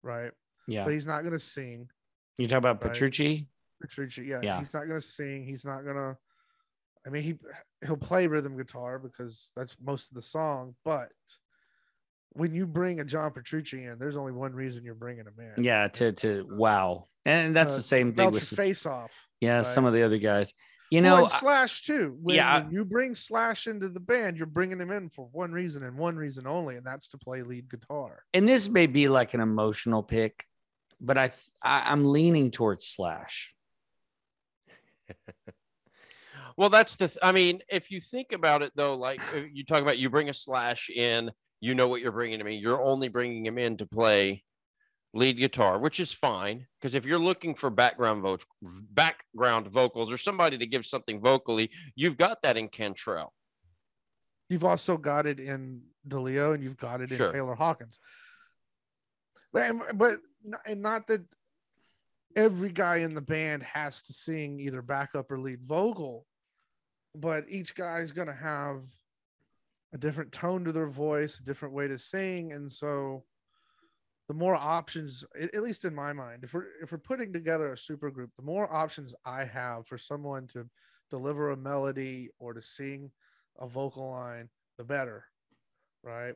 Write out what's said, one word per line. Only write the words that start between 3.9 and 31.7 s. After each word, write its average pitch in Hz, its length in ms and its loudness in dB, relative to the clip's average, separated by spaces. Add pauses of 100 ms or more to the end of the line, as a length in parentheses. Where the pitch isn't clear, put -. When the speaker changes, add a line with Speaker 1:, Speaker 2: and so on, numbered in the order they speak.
Speaker 1:
yeah. 135 160 -6
Speaker 2:
Yeah. 98 180 -2
Speaker 1:
He's 143 140 -10
not 151 140 -8
gonna 160 140 -6
sing. 139 440 -10
He's 135 180 -12
not 139 220 -10
gonna, 139 320 -8 (880)
I 135 40 -14
mean, 147 140 -4
he, 160 120 -4 (500)
he'll 156 100 -2
play 180 320 0
rhythm 139 300 -2
guitar 127 420 -10
because 127 560 -14
that's 123 260 -10
most 135 280 -8
of 127 60 -20
the 117 60 -12
song, 135 520 -6 (100)
but 147 260 -2 (1200)
when 160 240 -4
you 185 100 -2
bring 175 340 -4
a 147 60 -6
John 151 260 -4
Petrucci 131 520 -10
in, 120 160 -14
there's 143 180 -6
only 135 140 -8
one 127 220 -8
reason 127 300 -8
you're 117 120 -14
bringing 117 300 -12
him 107 100 -20 (220)
in. 120 60 0
Speaker 2:
Yeah, 107 260 4
to, 117 240 2
to, 101 360 -2
wow. 98 580 2 (180)
And 160 300 4
that's 151 180 6
Speaker 1:
Uh, 135 40 0
Speaker 2:
the 123 60 -2
same 123 280 4
Speaker 1:
to 110 40 -4
Speaker 2:
thing 117 80 6
Speaker 1:
melt 107 100 6
Speaker 2:
with - 180 0
Speaker 1:
your 107 60 -6
face 190 300 0
off, 123 240 -8 (280)
Speaker 2:
yeah, 120 180 4
Speaker 1:
right? 113 80 4
Speaker 2:
some 131 200 4
of 120 80 6
the 117 100 6
other 107 140 4
guys. 101 340 2 (380)
You 165 140 6
Speaker 1:
Well, 185 140 10
Speaker 2:
know, 175 80 12
Speaker 1:
and - 80 2
Speaker 2:
I 143 40 4
Speaker 1:
Slash 269 460 4
too. 175 380 0
When, 165 140 2
Speaker 2:
Yeah, 139 160 6
I 147 100 6
Speaker 1:
when 151 100 -8
you 202 140 -2
bring 240 280 0
Slash 226 540 -2
into 202 220 -6
the 180 100 -10
band, 196 380 0
you're 160 100 -4
bringing 180 320 -2
him 175 120 -6
in 190 180 -6
for 127 220 -16
one 170 200 -6
reason 165 320 -6
and 123 140 -10
one 165 180 -2
reason 135 320 -8
only, 147 300 -4
and 123 80 -16
that's 135 240 -10
to 143 100 -18
play 127 240 -8
lead 123 260 -12
guitar. 135 540 -10 (100)
Speaker 2:
And 196 140 8
this 240 220 8
may 180 180 8
be, 139 200 6
like, 127 280 6
an 117 60 2
emotional 110 600 2
pick, 110 440 0 (560)
but 131 160 4
I 131 100 6
th-, - 220 -10 (120)
I, 135 300 2